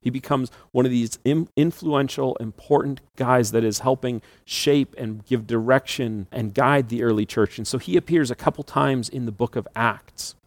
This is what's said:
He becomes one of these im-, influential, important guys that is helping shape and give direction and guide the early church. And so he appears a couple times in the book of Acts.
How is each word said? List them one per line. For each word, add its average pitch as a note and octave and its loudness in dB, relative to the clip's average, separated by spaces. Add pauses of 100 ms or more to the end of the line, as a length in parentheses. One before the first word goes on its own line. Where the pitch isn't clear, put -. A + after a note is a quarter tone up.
He B2 -2
becomes B2+ -2 (220)
one B2+ 4
of B2+ 2
these A#2 -2
im-, D3+ 2
influential, C#3+ 0
important C3+ -2 (160)
guys B2 2
that A2+ 2
is A2 0
helping B2+ -2 (220)
shape - 0
and A2 -8
give A#2 -2
direction A#2 0
and A2 -6
guide C3 2
the A#2 -4
early G#2+ 2
church. - 0
And A2 -8
so C3 -4
he F3+ -2
appears D#3 2
a - -4
couple - -2
times C#3 0
in B2 -6
the A2 -6
book A#2 -4
of A2+ -6
Acts. - -4 (120)